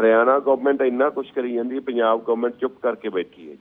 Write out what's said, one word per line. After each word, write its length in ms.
ਹਰਿਆਣਾ 380
ਗੌਰਮੈਂਟ 420
ਇੰਨਾ 300
ਕੁਛ 220
ਕਰੀ 220
ਜਾਂਦੀ 200
ਹੈ, 60
ਪੰਜਾਬ 420
ਗੌਰਮੈਂਟ 340
ਚੁੱਪ 260
ਕਰਕੇ 260
ਬੈਠੀ 420
ਹੈ। 100